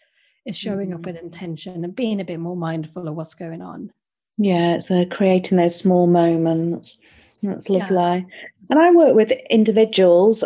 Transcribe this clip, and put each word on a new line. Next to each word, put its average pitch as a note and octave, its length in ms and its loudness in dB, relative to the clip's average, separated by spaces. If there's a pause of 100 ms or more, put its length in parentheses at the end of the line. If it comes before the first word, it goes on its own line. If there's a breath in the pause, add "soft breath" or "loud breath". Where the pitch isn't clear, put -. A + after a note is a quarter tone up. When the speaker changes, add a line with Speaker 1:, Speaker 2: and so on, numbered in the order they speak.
(460)
Speaker 1:
is A3+ 120 -12
showing G3 360 -8
up E3 80 -12
Speaker 2:
Mm-hmm. E3+ 40 -14 (100)
Speaker 1:
with - 80 -18
intention E3+ 600 -14
and F3 120 -10
being A3 260 -4
a F3+ 40 -8
bit E3 140 -12
more E3+ 160 -8
mindful E3 520 -8
of D3+ 80 -10
what's D#3+ 180 -12
going E3 280 -14
on. F3+ 300 -16 (460)
Speaker 2:
Yeah, F3 380 2
it's, - 140 -8
uh, F3+ 220 2
creating F#3 460 0
those F3 180 2
small F3+ 320 2
moments. E3+ 880 0 (460 soft breath)
That's G3 260 -8
Speaker 1:
Yeah. F#3+ 100 2 (100)
Speaker 2:
lovely. F3+ 360 0 (440 loud breath)
And D4 100 2
I E4+ 120 6
work E4 220 6
with A3 180 4 (180)
individuals, G#3+ 960 4